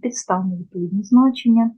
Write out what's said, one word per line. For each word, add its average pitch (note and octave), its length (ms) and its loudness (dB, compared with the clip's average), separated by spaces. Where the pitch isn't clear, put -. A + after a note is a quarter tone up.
Підставимо F#3 540 -4
відповідні F3 460 -6
значення, A#3+ 760 2